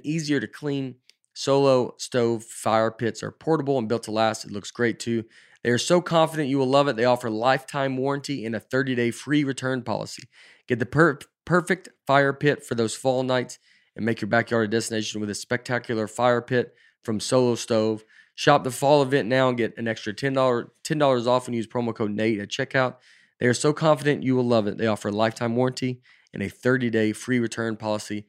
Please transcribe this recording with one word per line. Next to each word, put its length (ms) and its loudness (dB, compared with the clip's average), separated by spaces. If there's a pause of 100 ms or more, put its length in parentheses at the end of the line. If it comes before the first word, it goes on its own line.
easier 340 -2
to 80 -8
clean. 480 -8 (380)
Solo 640 2
Stove 480 -2
fire 440 0
pits 320 -6
are 100 -8
portable 460 -2
and 120 -2
built 140 -2
to 80 -10
last. 340 0
It 60 -14
looks 200 -10
great, 260 -2
too. 280 -4 (360)
They 100 2
are 60 2
so 220 2
confident 480 0
you 100 0
will 120 2
love 180 4
it. 80 -2
They 80 0
offer 260 2
lifetime 680 0
warranty 480 -4
and 100 -4
a 60 -4
thirty-day 500 0
free 320 0
return 400 -4
policy. 400 -6 (440)
Get 120 0
the 60 -2
per-, 340 2 (240)
perfect 460 -2 (180)
fire 240 4
pit 340 -2
for 100 -6
those 200 -2
fall 280 -2
nights 360 -4 (360)
and 100 -6
make 160 -2
your 80 -4
backyard 400 2
a 20 -4
destination 480 -4
with 100 -4
a 60 -4
spectacular 720 -4
fire 340 2
pit 320 -2 (300)
from 160 -4
Solo 360 2
Stove. 500 0 (300)
Shop 280 4
the 80 -4
fall 300 4
event 260 0
now 220 2
and 80 -2
get 200 -2
an 120 -6
extra 240 -6
ten 180 -4
dollars, 360 0 (160)
ten 140 -4
dollars 300 2
off 180 2
when 100 -8
you 20 -2
use 100 -6
promo 260 -4
code 180 -2
Nate 280 0
at 100 -10
checkout. 460 -2 (440)
They 60 0
are 80 6
so 200 2
confident 500 2
you 120 2
will 120 2
love 180 4
it. 140 -4
They 80 0
offer 220 -2
a 20 -2
lifetime 440 0
warranty 460 -2 (320)
and 80 -8
a 80 -4
thirty-day 640 2
free 260 -2
return 380 -4
policy. 520 -6